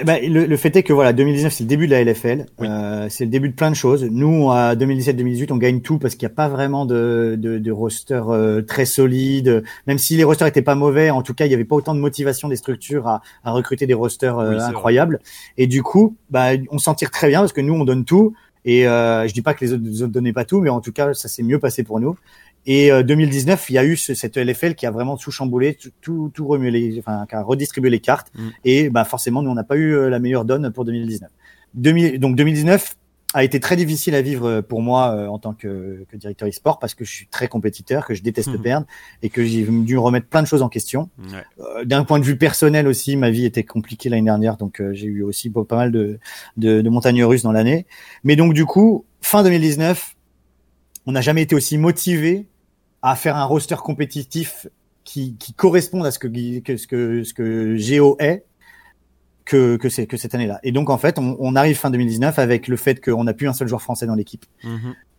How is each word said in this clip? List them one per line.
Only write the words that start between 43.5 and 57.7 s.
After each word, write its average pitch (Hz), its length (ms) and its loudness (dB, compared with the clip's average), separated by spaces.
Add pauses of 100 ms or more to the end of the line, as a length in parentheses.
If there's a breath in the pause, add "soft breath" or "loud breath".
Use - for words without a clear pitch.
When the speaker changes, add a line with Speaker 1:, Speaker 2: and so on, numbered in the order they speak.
Speaker 1:
compliquée 117 460 -8
l'année 113 120 2
dernière, 110 360 2
donc, 101 220 -8
euh, 98 120 -6
j'ai 101 140 -10
eu 101 160 -6
aussi 101 260 -6
pas, 110 160 -4
pas 113 120 -4
mal 120 160 0
de, 107 260 -2 (400 loud breath)
de, 110 240 4
de 113 80 2
montagnes 120 340 2
russes 120 200 4
dans 113 80 0
l'année. 123 340 2 (380 loud breath)
Mais 143 120 4
donc, 165 160 6
du 151 140 2
coup, 208 400 4 (160)
fin 208 200 2
deux 185 80 6
mille 170 120 2
dix-neuf, 160 540 -2 (880)
on 131 60 -4
n'a 131 100 0
jamais 151 180 2
été 156 140 0
aussi 151 240 0
motivé 170 680 0 (540)
à 131 140 0
faire 147 220 -2
un 143 80 -2
roster 147 320 -2
compétitif 147 880 -8 (380)
qui, 131 320 -10
qui - 180 -18
corresponde 180 500 2
à 143 60 -2
ce - 80 -6
que, - 80 -8 (320)
que 127 180 -6
ce 113 120 -12
que, 120 340 -2
ce 110 100 -12
que 113 440 -2